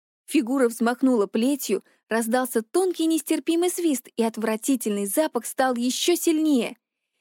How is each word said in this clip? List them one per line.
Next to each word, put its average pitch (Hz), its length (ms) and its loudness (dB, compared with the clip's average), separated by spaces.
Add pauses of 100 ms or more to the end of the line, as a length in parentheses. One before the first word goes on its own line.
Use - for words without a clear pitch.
(260)
Фигура 262 420 2
взмахнула 233 580 2
плетью, 240 580 -2 (240)
раздался 233 540 0
тонкий 349 460 0
нестерпимый 320 640 0
свист, 330 460 -2
и 226 80 0
отвратительный 220 840 -2
запах 247 400 -2
стал 262 300 -2
еще 254 400 0
сильнее. 311 600 0 (440)